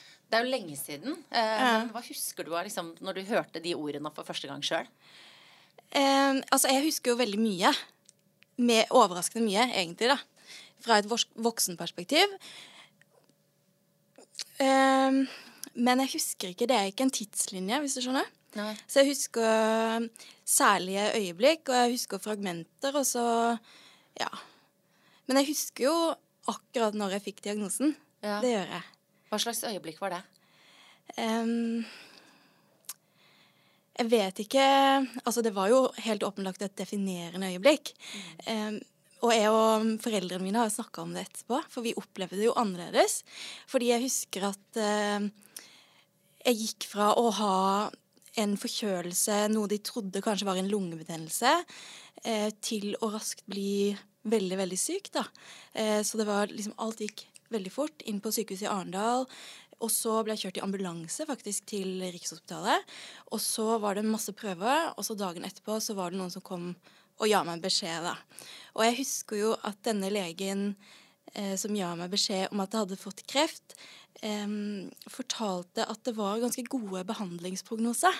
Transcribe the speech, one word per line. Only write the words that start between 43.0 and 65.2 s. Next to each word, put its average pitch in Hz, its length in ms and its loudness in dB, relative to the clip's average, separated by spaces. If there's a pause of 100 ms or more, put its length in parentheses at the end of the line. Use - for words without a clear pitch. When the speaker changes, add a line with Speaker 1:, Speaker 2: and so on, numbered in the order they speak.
Speaker 2:
Fordi 240 220 2
jeg 233 100 2
husker 202 480 -2
at, - 320 -8
ehm, 208 460 0 (1160)
jeg 240 140 4
gikk - 320 -6
fra 208 260 4
å 233 160 4
ha 196 560 2 (480)
en 202 220 2
forkjølelse, 202 920 0
noe 214 220 0
de 208 80 0
trodde 196 420 -6
kanskje 202 240 0
var 185 140 0
en 190 100 -2
lungebetennelse, 170 920 0 (600)
eh, 214 280 -2 (100)
til 202 400 -4
å 226 120 0
raskt - 340 -8
bli 202 480 0 (320)
veldig, 190 300 2
veldig 185 200 -2
syk, 359 360 -4
da. 269 100 0 (500)
Eh, 214 300 0
så 220 140 -2
det 214 100 0
var 202 200 2
liksom, 208 300 -8
alt 220 220 -6
gikk 214 240 -8 (260)
veldig 196 220 -6
fort 302 340 -6
inn 202 140 -6
på 220 140 -4
sykehuset 208 340 -4
i - 20 -2
Arendal, 208 560 -2 (540)
og 226 120 -4
så 220 320 0
ble 214 120 -2
jeg 208 160 -6
kjørt - 60 -8
i - 80 -4
ambulanse 185 600 -6
faktisk 226 400 -6
til 185 360 -6
Rikshospitalet, 180 840 -2 (480)
og 220 80 -4
så 220 400 0
var 202 160 0
det 214 100 0
masse 220 280 0
prøver, 226 640 -2
og 202 80 -6
så 220 100 -6
dagen 180 300 -6